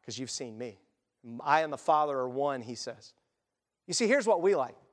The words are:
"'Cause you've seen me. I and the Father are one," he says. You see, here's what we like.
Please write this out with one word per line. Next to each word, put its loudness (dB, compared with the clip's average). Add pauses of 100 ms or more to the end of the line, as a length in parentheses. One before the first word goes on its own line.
"'Cause -12
you've -10
seen -10
me. -12 (600)
I 4
and -4
the -8
Father 2
are -2
one," -2
he -10
says. -14 (720)
You -6
see, 2
here's 4
what 4
we 6
like. -2 (160)